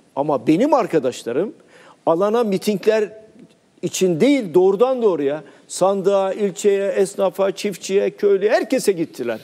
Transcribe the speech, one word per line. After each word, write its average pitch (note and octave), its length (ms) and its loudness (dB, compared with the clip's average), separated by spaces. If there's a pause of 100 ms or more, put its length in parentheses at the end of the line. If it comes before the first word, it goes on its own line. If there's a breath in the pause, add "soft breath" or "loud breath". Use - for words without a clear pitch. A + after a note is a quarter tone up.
(160)
Ama C#3 300 -2
benim A3+ 280 4
arkadaşlarım D3+ 800 -2 (540 loud breath)
alana G#3 380 0
mitingler G#3 680 -2 (680)
için F3 380 -2
değil, C4 240 4 (100)
doğrudan G3+ 480 2
doğruya D3+ 400 0 (260 loud breath)
sandığa, G3 640 0
ilçeye, G3 560 -2
esnafa, F#3+ 640 -2
çiftçiye, G3+ 580 -4
köylüye, G3+ 400 0
herkese C4 420 0
gittiler. C3 520 -6